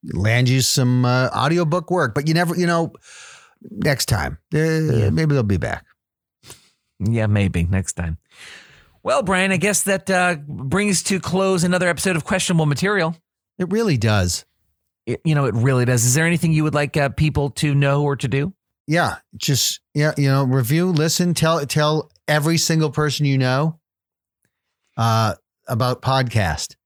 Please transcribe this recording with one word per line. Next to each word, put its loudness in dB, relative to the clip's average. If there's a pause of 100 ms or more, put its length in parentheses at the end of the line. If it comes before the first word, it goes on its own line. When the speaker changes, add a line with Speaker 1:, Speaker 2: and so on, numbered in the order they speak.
(120)
Speaker 1:
land 2
you 2
some, 2
uh, 2
audiobook 0
work, 0
but -2
you 0
never, 0
you 0
know, 0 (760)
next -2
time, -2 (160)
uh, 2
Speaker 2:
Yeah. 0
Speaker 1:
maybe 0
they'll 2
be 0
back. -6 (1160)
Speaker 2:
Yeah, 0
maybe 2
next -2
time. -6 (840)
Well, 0
Brian, 0
I 2
guess 0
that, -2
uh, 2 (100)
brings -2
to 0
close 0
another 2
episode -2
of -4
Questionable 0
Material. 0 (440)
Speaker 1:
It -4
really 0
does. 0 (580)
Speaker 2:
It, -6
you 2
know, 0
it -2
really 2
does. 2
Is 2
there 2
anything 2
you 2
would -2
like, -2
uh, 0
people 0
to -2
know 2
or 0
to -6
do? -2 (320)
Speaker 1:
Yeah, 0 (200)
just, -2 (120)
yeah, 0
you 2
know, 2
review, 0
listen, 0
tell, 0
tell 0 (160)
every 2
single 2
person -2
you 2
know, 0 (1160)
uh, 0 (340)
about -2
podcast. -2